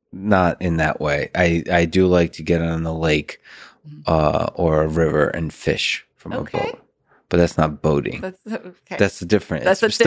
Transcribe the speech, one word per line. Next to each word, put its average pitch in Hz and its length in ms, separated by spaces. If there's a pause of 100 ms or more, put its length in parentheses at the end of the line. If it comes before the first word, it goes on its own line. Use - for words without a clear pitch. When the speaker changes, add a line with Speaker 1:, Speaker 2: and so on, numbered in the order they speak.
(120)
Speaker 1:
not 95 500
in 85 160
that 78 220
way. 73 360
I, 85 360
I 85 140
do 92 220
like 87 260
to 80 100
get 85 200
on 82 200
the 80 100
lake, 78 460 (480)
Speaker 2:
Mm-hmm. 147 200
Speaker 1:
uh, 78 480
or 80 280
a 78 40
river 78 420
and 80 240
fish - 520 (100)
from - 180
a - 60
Speaker 2:
Okay. - 200
Speaker 1:
boat, - 220 (480)
but 87 80
that's 85 200
not 78 240
boating. 71 400
Speaker 2:
That's, 185 260
okay. 180 500
Speaker 1:
That's - 220
the - 60
difference. - 400
Speaker 2:
That's 190 180
Speaker 1:
It's 208 100
Speaker 2:
a - 20
Speaker 1:
still, 233 120